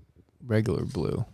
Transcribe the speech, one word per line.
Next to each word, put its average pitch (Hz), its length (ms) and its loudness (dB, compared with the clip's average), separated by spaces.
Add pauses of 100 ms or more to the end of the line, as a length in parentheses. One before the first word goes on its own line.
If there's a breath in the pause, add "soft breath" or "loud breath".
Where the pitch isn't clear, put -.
(440)
regular 107 420 2
blue. - 480 -2